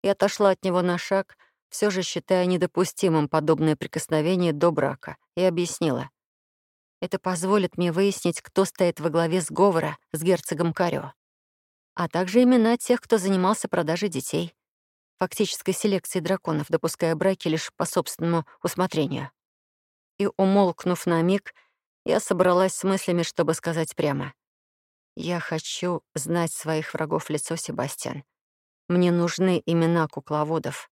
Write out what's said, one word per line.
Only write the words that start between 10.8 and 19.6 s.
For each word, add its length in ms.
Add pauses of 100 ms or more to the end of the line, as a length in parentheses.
а 140
также 340
имена 340
тех, 240
кто 180
занимался 500
продажей 400
детей, 460 (640)
фактической 540
селекцией 500
драконов, 460
допуская 480
браки 320
лишь 260
по 100
собственному 640 (160)
усмотрению». 680 (840)